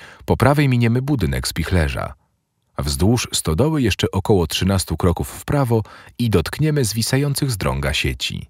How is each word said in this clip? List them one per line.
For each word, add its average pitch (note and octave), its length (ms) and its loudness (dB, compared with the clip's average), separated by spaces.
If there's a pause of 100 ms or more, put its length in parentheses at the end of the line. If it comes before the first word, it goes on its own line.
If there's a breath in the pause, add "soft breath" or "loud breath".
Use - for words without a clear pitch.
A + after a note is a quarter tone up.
(240 loud breath)
Po - 120 2
prawej D3 320 4
miniemy A#2+ 340 2
budynek F2+ 460 -2
spichlerza. C#2+ 680 -2 (640)
Wzdłuż D2+ 540 0
stodoły A#2+ 500 0
jeszcze E2 280 0
około F#2 360 2
trzynastu F#2 500 -2
kroków E2+ 320 0
w - 160 -14
prawo A#2+ 380 0 (360 loud breath)
i A#2+ 120 0
dotkniemy C#3+ 540 0
zwisających C3 680 0
z A2 60 -4
drąga C#2 380 -2
sieci. G1+ 560 -4